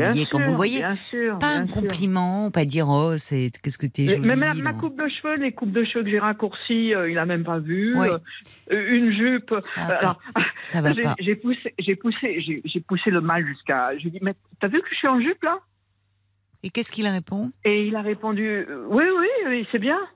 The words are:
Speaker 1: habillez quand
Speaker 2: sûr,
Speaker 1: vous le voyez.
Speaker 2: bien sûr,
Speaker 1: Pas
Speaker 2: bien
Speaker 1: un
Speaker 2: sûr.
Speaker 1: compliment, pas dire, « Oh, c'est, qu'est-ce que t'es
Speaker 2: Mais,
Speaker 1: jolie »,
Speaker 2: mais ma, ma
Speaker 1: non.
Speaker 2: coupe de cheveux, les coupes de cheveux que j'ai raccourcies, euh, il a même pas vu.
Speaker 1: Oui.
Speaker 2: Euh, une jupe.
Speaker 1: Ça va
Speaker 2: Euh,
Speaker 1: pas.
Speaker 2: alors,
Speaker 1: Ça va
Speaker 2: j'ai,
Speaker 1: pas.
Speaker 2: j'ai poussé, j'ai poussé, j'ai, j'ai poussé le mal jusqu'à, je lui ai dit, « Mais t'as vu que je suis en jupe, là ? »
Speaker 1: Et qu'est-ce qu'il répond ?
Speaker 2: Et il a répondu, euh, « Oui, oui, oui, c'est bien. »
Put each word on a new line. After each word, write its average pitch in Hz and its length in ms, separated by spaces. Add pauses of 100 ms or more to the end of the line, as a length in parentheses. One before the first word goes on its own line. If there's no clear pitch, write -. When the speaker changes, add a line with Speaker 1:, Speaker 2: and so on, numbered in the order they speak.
Speaker 1:
habillez 151 160
quand - 120
Speaker 2:
sûr, - 80
Speaker 1:
vous - 60
le 160 40
voyez. 202 240
Speaker 2:
bien 196 160
sûr, 226 440
Speaker 1:
Pas 294 160
Speaker 2:
bien - 80
Speaker 1:
un - 40
Speaker 2:
sûr. 185 80
Speaker 1:
compliment, 190 760
pas 165 140
dire, « 147 240
Oh, 156 280
c'est, 127 340 (100)
qu'est-ce - 160
que 143 100
t'es 139 160
Speaker 2:
Mais, 190 120
Speaker 1:
jolie », - 120
Speaker 2:
mais 254 100
ma, 302 160
ma 311 180
Speaker 1:
non. 226 80
Speaker 2:
coupe 277 180
de 302 120
cheveux, 302 260
les 277 160
coupes 208 220
de 233 100
cheveux 226 220
que 202 40
j'ai 208 100
raccourcies, 214 720
euh, 175 180
il 170 60
a 165 80
même 170 180
pas 165 160
vu. 190 380
Speaker 1:
Oui. 185 100 (640)
Speaker 2:
Euh, 202 180
une 240 220
jupe. 240 420 (120)
Speaker 1:
Ça - 160
va 165 40
Speaker 2:
Euh, - 40
Speaker 1:
pas. 180 100
Speaker 2:
alors, 180 200 (440)
Speaker 1:
Ça 170 180
va 147 120
Speaker 2:
j'ai, 226 80
Speaker 1:
pas. - 180
Speaker 2:
j'ai 196 160
poussé, 240 440
j'ai 190 180
poussé, 214 440
j'ai, 151 220
j'ai 170 160
poussé 185 300
le 180 120
mal 165 240
jusqu'à, 139 520
je 147 60
lui 170 60
ai - 20
dit, « 185 100
Mais 196 120 (280)
t'as 202 80
vu 285 120
que - 100
je - 40
suis - 140
en 254 100
jupe, 320 240
là ? » 339 160 (1040)
Speaker 1:
Et 190 60
qu'est-ce 233 220
qu'il 214 160
répond ? 196 440 (120)
Speaker 2:
Et 208 240
il 214 80
a 214 60
répondu, 214 460
euh, « 147 420
Oui, 247 140 (160)
oui, 359 80 (200)
oui, 247 240
c'est 233 80
bien. » 277 180 (180)